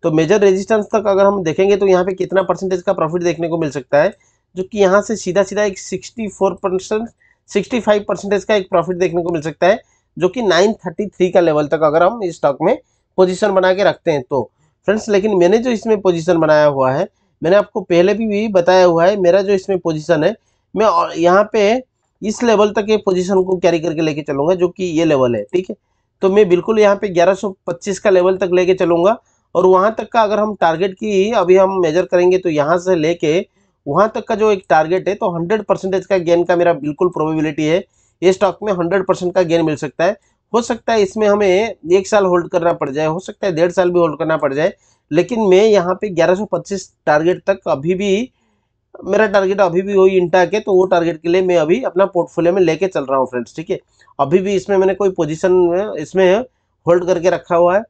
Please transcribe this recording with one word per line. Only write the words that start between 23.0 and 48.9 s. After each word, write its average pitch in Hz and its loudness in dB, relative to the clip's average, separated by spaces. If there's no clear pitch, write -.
को 185 -2
कैरी 170 0
करके 160 -4
लेके 151 -4
चलूँगा, 147 -2
जो 180 -2
कि 180 -8
ये 165 0
लेवल 131 2
है, 104 -4
ठीक 185 -6
है। 208 -10
तो 190 2
मैं 202 4
बिल्कुल 180 0
यहाँ 202 4
पे 202 -6
ग्यारह 175 2
सौ 190 -8
पच्चीस 180 -8
का 214 0
लेवल 185 4
तक 190 -4
लेके 180 2
चलूँगा 180 0
और 180 2
वहाँ 185 4
तक 220 -10
का 226 0
अगर 208 0
हम 214 -2
टारगेट 170 -2
की 208 -2
अभी 185 4
हम 190 2
मेजर 170 0
करेंगे, 180 2
तो 180 -4
यहाँ 151 0
से 185 0
लेके 160 0
वहाँ 180 0
तक 220 -8
का 226 -4
जो 214 0
एक 190 -4
टारगेट 160 0
है, 190 -2
तो 208 -4
हंड्रेड 170 -4
परसेंटेज 185 -4
का 196 0
गेन 175 0
का 180 0
मेरा 175 2
बिल्कुल 147 -4
प्रोबेबिलिटी 156 -2
है, 165 0
ये 185 4
स्टॉक 185 -2
में 214 -2
हंड्रेड 175 -2
परसेंट 180 -4
का 190 2
गेन 165 0
मिल 156 -2
सकता 160 -6
है। 202 0
हो 226 0
सकता 233 -6
है 220 2
इसमें 214 -2
हमें 202 2
एक 190 2
साल 202 2
होल्ड 175 0
करना 170 0
पड़ 156 -6
जाए, 151 -2
हो 160 -4
सकता - -8
है 190 -2
डेढ़ 170 0
साल 180 0
भी 175 0
होल्ड 160 0
करना 160 -2
पड़ 147 -2
जाए, 160 -2
लेकिन 180 -2
मैं 190 4
यहाँ 190 2
पे 202 -8
ग्यारह 170 2
सौ 208 -6
पच्चीस 185 -8
टारगेट 160 0
तक 190 -2
अभी 156 -2
भी, 202 -2